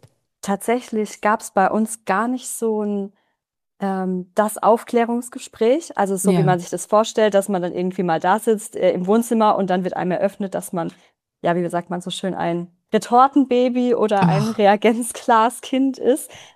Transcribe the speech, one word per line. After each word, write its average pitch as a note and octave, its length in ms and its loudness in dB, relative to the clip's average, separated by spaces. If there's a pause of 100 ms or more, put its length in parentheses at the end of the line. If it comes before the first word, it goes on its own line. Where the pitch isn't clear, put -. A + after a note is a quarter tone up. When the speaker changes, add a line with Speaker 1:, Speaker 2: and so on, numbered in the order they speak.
(420)
Speaker 1:
Tatsächlich G#3+ 800 -4
gab's G#3+ 320 -2
bei F#3+ 180 2
uns - 360 -2
gar G3+ 220 0
nicht B3+ 200 -6
so G#3+ 360 -4
ein, G3+ 280 -4 (680)
ähm, F#3 560 -4
das G#3+ 260 -2
Aufklärungsgespräch. A#3 1400 0
Also G3 180 0
so, F#3+ 140 0
wie F#3 60 4
Speaker 2:
Ja. E3+ 80 2
Speaker 1:
man F3+ 160 2
sich F3 100 -12
das - 160 -6
vorstellt, G#3+ 480 2
dass G3 160 2
man F#3 140 -2
dann F3 100 -4
irgendwie F#3 300 -2
mal E3 160 0
da F3+ 180 2
sitzt, G#3+ 380 -2
äh, F3+ 160 2
im F3+ 160 -2
Wohnzimmer A3 500 2
und F#3 140 0
dann F#3 120 0
wird F3+ 140 -4
einem F3+ 140 -2
eröffnet, G3 420 -4
dass - 180 -8
man, E3+ 220 -6 (480)
ja, E3+ 140 0
wie F3 120 -2
sagt F3 220 -6
man F3+ 120 -6
so F3+ 100 -10
schön, F3+ 240 -6
ein E3+ 320 -4 (260)
Retortenbaby B3 1000 2
oder G3 340 2
ein G3+ 140 2
Speaker 2:
Och. A3 160 -4
Speaker 1:
Reagenzglaskind A#3 1400 2
ist, - 320 0 (260)